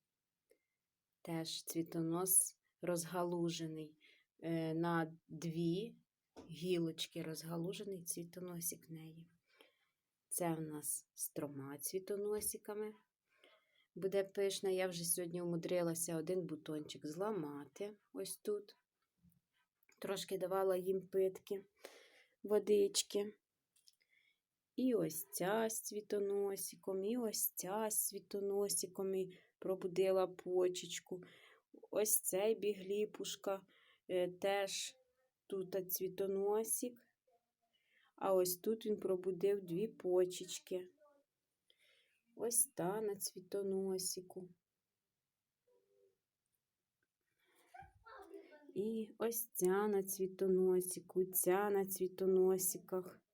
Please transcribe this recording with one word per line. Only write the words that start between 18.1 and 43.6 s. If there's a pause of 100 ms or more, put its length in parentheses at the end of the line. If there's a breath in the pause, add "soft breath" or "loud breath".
Ось
тут. (1200)
Трошки
давала
їм
питки, (800 loud breath)
водички. (1400 soft breath)
І
ось
ця
з
цвітоносиком,
і
ось
ця
з
цвітоносиком,
і (260 loud breath)
пробудила
почечку. (680 loud breath)
Ось
цей
бігліпушка, (480 soft breath)
е,
теж (500)
тут
цвітоносик. (1200 soft breath)
А
ось
тут
він
пробудив
дві
почечки. (1500 soft breath)
Ось
та
на
цвітоносику. (4000 loud breath)